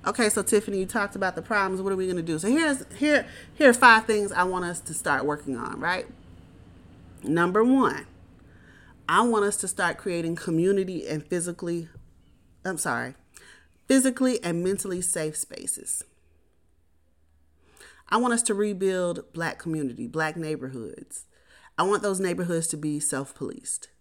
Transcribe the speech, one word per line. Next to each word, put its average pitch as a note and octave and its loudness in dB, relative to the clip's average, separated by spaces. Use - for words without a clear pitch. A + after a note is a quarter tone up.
Okay, G#3 2
so G#3 0
Tiffany, G3+ 2
you F#3+ 0
talked G3+ -4
about F#3+ -2
the E3+ -8
problems. F#3+ 0
What G3 -2
are - 0
we F#3 -2
gonna F3+ -2
do? E3 -2
So F3+ -2
here's, D4 2
here, D4 2
here D4 8
are A#3+ 8
five A3+ 6
things G#3 0
I F3+ 2
want F#3 -2
us F3 -6
to - -12
start C#3+ -2
working D3 -4
on, A#2 -8
right? E3+ -4
Number F3+ 2
one, A#3+ 4
I F3 6
want A3+ 4
us G3+ 0
to G3 -4
start F3 -2
creating E3+ -2
community F3+ 0
and D3+ -4
physically, E3+ -4
I'm F#3 -4
sorry, B2 -4
physically C4 4
and E3+ -2
mentally F#3 -2
safe D#3 -4
spaces. - -8
I G#3 2
want A#3+ 2
us A#3 2
to A3+ 0
rebuild F#3 0
black E3 -6
community, D3 -4
black D#3 -2
neighborhoods. C3+ -8
I - 2
want G3+ 2
those G3 0
neighborhoods F3 -2
to D#3+ -6
be D3+ -4
self-policed. - -6